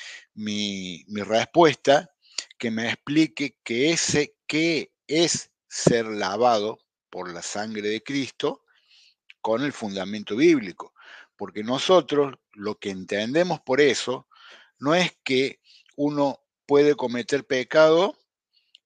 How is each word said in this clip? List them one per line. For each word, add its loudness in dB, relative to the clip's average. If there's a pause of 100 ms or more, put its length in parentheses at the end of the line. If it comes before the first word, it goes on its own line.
(340)
mi, -6
mi -6
respuesta, 2 (480)
que -6
me -4
explique -2
que 0
ese, -2 (120)
qué -2 (140)
es 0 (160)
ser 0
lavado -2 (300)
por -10
la -12
sangre -8
de -4
Cristo -6 (760)
con 0
el -4
fundamento -8
bíblico, 2 (420)
porque -10
nosotros 2 (180)
lo -8
que -8
entendemos -2
por 0
eso 0 (520)
no 0
es 0
que -2 (380)
uno 0 (260)
puede 6
cometer -4
pecado 4 (680)